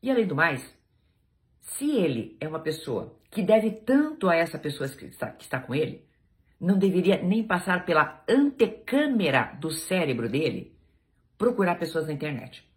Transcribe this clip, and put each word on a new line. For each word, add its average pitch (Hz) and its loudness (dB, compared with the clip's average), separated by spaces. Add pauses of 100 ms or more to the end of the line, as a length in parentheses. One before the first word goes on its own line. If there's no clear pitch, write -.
E, 233 -6
além 233 2
do 156 -2
mais, 151 -2 (840)
se - -4
ele 143 0
é 156 -6
uma 156 -6
pessoa 147 -6 (100)
que 208 -4
deve 214 6
tanto 294 0
a 170 4
essa 165 0
pessoa 143 -6
que - -16
está, - -10
que - -20
está 131 -6
com 127 -8
ele, - -4 (540)
não 190 2
deveria 185 4
nem 214 2
passar 180 -2
pela 156 0
antecâmera 240 2
do 156 -4
cérebro 139 -2
dele 120 -4 (600)
procurar 202 2
pessoas 160 -4
na 151 -4
internet. 143 -8